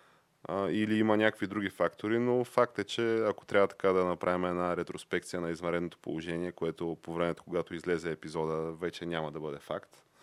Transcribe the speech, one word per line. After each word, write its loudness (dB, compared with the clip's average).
А, 0
или 2
има 4
някакви 2
други -4
фактори, 0
но 2
факт 2
е, -2
че 0
ако 0
трябва 6
така 2
да 4
направим 2
една 0
ретроспекция -4
на -2
извънредното -2
положение, -4
което -4
по -8
времето, 0
когато -4
излезе -2
епизода, -4
вече -6
няма -4
да -8
бъде -8
факт, -10